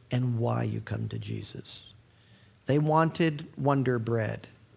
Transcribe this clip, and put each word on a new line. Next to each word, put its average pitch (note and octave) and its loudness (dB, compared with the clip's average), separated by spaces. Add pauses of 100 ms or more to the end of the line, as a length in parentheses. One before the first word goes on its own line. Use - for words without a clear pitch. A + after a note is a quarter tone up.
(100)
and B2 0
why A#2 0
you A2 -2
come A2 -4
to G#2+ -6
Jesus. - -10 (840)
They C#3 4
wanted D#3 2 (100)
wonder C3+ 2
bread. A2+ -2 (280)